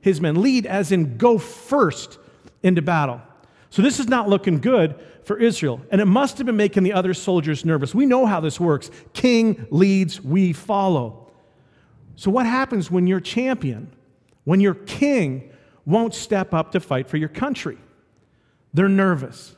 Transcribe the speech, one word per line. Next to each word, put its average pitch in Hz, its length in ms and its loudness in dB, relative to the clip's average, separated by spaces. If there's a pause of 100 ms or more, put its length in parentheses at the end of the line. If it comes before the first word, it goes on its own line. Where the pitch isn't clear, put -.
his 190 180 0
men, 165 220 0
lead 254 240 2
as 185 260 -4
in 156 260 0
go 233 200 4
first - 800 -4 (460)
into 185 180 2
battle. 143 400 -2 (480)
So - 120 0
this 262 180 2
is 240 100 -4
not 240 180 0
looking 190 320 2
good 170 400 2 (240)
for 208 140 -6
Israel, 165 420 0 (120)
and 196 100 2
it 214 40 0
must 240 340 2
have 269 60 -6
been 233 120 -2
making 208 260 2
the 185 100 0
other 185 200 0
soldiers 156 500 -2
nervous. 151 300 -2
We 254 120 2
know 254 200 4
how 202 140 0
this 156 200 -6
works. 160 300 0 (240)
King 226 560 2
leads, 190 500 2
we 175 320 2
follow. 165 800 -2 (840)
So - 160 -2
what 240 160 0
happens 247 420 -2
when 180 160 2
your 185 140 0
champion, 180 760 -6 (500)
when 180 160 2
your 196 140 4
king 180 760 -2 (340)
won't 226 300 0
step 190 380 -4
up 160 180 -2
to 185 80 -2
fight 131 280 -4
for 156 100 -6
your 156 120 -4
country? 247 480 -8 (960)
They're 185 160 2
nervous. 185 680 -2